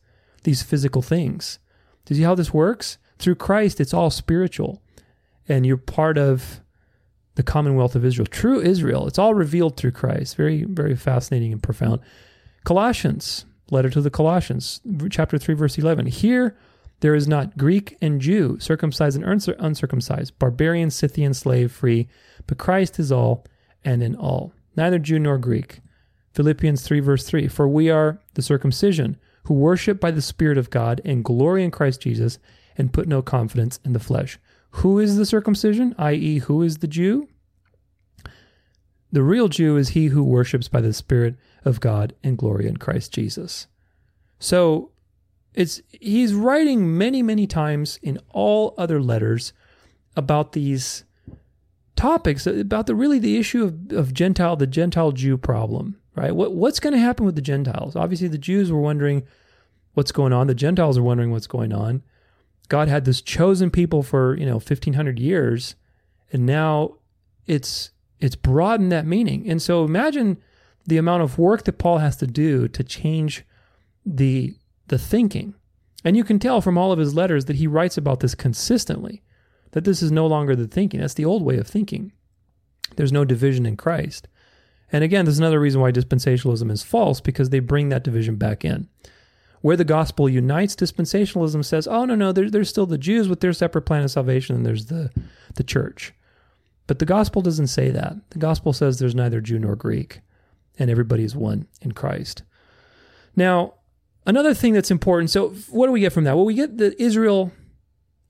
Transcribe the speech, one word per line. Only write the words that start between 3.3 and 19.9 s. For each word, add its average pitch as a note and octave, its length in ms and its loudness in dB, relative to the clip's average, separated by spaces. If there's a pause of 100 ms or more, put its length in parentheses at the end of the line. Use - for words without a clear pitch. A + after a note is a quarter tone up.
Christ, G#3 440 0
it's C#3+ 140 -2
all E3+ 160 2
spiritual, - 720 -4 (680)
and C3 160 2
you're C3 120 4
part D#3 420 0
of C3+ 400 0 (760)
the C3 80 0
commonwealth C3+ 540 2
of A#2+ 80 0
Israel, B2 220 0
true B3+ 340 0
Israel. D3 460 0
It's D3 120 -6
all A3 140 4
revealed E3 460 0
through B2 140 0
Christ. - 440 -4
Very, D#3 280 0
very D3+ 300 -2
fascinating B2 560 -2
and G#2+ 120 -6
profound. - 380 -2 (640)
Colossians, - 840 0 (240)
letter C3 180 2
to C#3+ 140 0
the C#3+ 80 0
Colossians, D3+ 720 -2 (260)
chapter - 300 -2
three, D#3+ 160 -2
verse D3 240 0
eleven. D#3+ 260 0
"Here A#3 540 0 (420)
there D3+ 140 4
is D3 120 2
not D3 300 -2
Greek F3+ 460 0
and D3 180 0
Jew, D#3+ 400 0
circumcised D3+ 560 0
and - 80 -6
uncir-, G3 340 -2
uncircumcised, C#3 800 -4